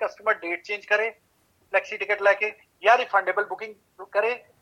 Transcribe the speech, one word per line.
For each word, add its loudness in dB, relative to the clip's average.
ਕਸਟਮਰ -2
ਡੇਟ -6
ਚੇਂਜ -10
ਕਰੇ, 0
ਫਲੈਕਸੀ -2
ਟਿਕਟ -4
ਲੈ 6
ਕੇ, -2
ਜਾਂ 6
ਰਿਫੰਡੇਬਲ 0
ਬੁਕਿੰਗ -14
ਕਰੇ, -2